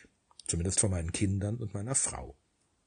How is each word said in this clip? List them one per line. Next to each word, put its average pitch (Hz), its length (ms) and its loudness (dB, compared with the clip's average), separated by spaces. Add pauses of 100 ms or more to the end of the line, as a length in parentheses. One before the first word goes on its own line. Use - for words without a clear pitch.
(460)
zumindest 87 320 0
von 104 120 4
meinen 87 220 -2
Kindern 101 440 2
und 113 180 -6
meiner 110 220 -2
Frau. - 400 -2 (500)